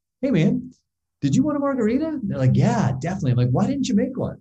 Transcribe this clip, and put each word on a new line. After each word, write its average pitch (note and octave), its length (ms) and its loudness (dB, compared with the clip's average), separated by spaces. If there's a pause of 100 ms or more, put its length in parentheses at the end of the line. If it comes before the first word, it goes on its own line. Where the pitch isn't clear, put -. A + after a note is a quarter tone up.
(220)
"Hey, C4+ 100 0
man, G#3+ 400 0 (480)
did C#3 160 0
you C4 80 4
want D4 140 -2
a - 20 -4
margarita?" C#4 640 -2
They're C#3 140 -4
like, C3 180 2
"Yeah, F3+ 460 2
definitely." D#3+ 300 -2
I'm A#2 60 0
like, B2 120 2
"Why F3 180 0
didn't C4+ 220 -2
you G#3 60 0
make B3+ 220 0
one?" F#2 240 -6